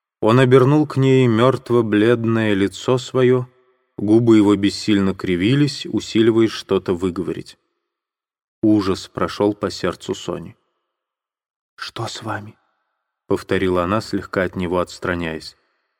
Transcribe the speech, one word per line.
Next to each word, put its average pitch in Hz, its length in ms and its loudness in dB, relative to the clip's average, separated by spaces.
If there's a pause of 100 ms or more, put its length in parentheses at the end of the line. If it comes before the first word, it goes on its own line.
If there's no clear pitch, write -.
(220)
Он 117 200 4
обернул 135 460 4
к 147 100 -8
ней 131 300 4
мертво-бледное 113 1300 2
лицо 98 420 -2
свое, 127 500 0 (520)
губы 110 400 4
его 104 180 4
бессильно 98 580 0
кривились, 113 720 -2
усиливаясь 110 640 2
что-то 95 440 -4
выговорить. 85 640 -6 (1040)
Ужас 101 460 0
прошел 101 460 -2
по 98 160 -6
сердцу - 440 -6
Сони. 85 420 -12 (1200)
"Что - 300 -12
с - 160 -14
вами?" 104 340 -12 (680)
повторила 92 580 -2
она, 104 160 0
слегка 95 440 -4
от 87 120 -6
него 90 220 -2
отстраняясь. 85 800 -6 (440)